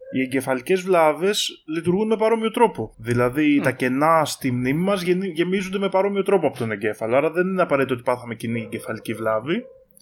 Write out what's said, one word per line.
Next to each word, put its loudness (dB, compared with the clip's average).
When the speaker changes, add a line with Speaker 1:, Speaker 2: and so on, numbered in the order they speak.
Speaker 1:
οι 0
εγκεφαλικές 0
βλάβες 2
λειτουργούν -2
με 2
παρόμοιο 0
τρόπο. 0
Δηλαδή, 2
Speaker 2:
Μμ. 0
Speaker 1:
τα 2
κενά 2
στη -4
μνήμη 0
μας 0
γενι-, -2
γεμίζονται -2
με 0
παρόμοιο 0
τρόπο 2
από -6
τον -4
εγκέφαλο. -2
Άρα 2
δεν 0
είναι 0
απαραίτητο 0
ότι -4
πάθαμε -4
κοινή -4
εγκεφαλική -8
βλάβη, -2